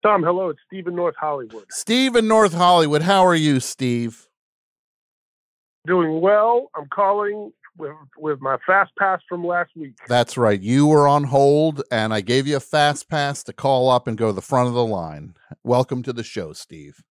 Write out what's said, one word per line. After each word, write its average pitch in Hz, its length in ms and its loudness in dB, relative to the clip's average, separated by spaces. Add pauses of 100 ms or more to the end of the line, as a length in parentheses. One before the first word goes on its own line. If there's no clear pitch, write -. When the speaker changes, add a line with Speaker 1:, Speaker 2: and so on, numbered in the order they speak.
Speaker 1:
Tom, 208 200 4
hello. 180 280 -2
It's 143 160 -12
Steve 185 200 -12
in 175 80 -8
North 175 240 -4
Hollywood. 123 500 -8
Speaker 2:
Steve 254 460 -2
in 226 140 2
North 220 260 4
Hollywood. 170 480 4
How 185 240 4
are 175 80 4
you, 151 240 2
Steve? 120 680 -4 (1600)
Speaker 1:
Doing 165 360 0
well. 214 560 2
I'm 147 120 -12
calling 208 640 -2 (240)
with, 151 160 -12 (240)
with 151 240 -6
my 135 240 -2
fast 190 320 2
pass 190 320 -2
from 175 160 -8
last 175 300 -4
week. 143 220 -16 (100)
Speaker 2:
That's 123 300 0
right. 107 240 2
You 127 260 2
were 147 220 4
on 143 160 2
hold, 143 680 2
and 110 240 -2
I 104 60 -2
gave 123 260 0
you 147 100 -2
a 131 40 -2
fast 147 480 -2
pass 143 360 -6
to - 80 -14
call 131 380 0
up 123 160 2
and 113 100 -6
go 110 120 0
to 104 40 0
the 95 100 -6
front 123 260 0
of 120 60 -4
the 120 120 0
line. 82 480 -8 (300)
Welcome 123 400 -2
to 131 80 -8
the 117 100 -8
show, 85 300 -10
Steve. 73 580 -20